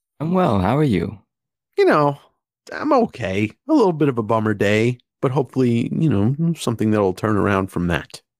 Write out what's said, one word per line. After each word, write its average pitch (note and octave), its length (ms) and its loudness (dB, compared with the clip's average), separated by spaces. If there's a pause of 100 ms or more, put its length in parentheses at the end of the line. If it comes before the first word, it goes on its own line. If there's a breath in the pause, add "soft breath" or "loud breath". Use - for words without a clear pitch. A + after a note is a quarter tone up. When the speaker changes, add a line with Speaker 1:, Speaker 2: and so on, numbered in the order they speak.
(180)
Speaker 1:
I'm E3 160 -4
well. D#3+ 240 2
How G2 180 2
are D3+ 60 2
you? G2+ 340 0 (640)
Speaker 2:
You G4+ 60 4
know, D3+ 340 2 (540)
I'm - 200 -4
okay. G#2+ 560 -2 (200)
A D#4 40 -2
little A3 200 4
bit D3+ 160 0
of A#2+ 100 -2
a A2+ 60 -2
bummer A2 280 0
day, G#2+ 460 0 (240)
but C3+ 80 0
hopefully, B2+ 640 0
you D#3+ 160 0
know, C#3 440 0
something A2 360 -2
that'll G2+ 240 2
turn G#2+ 220 -2
around F#2+ 340 0
from F2 160 -2
that. - 340 -4 (200)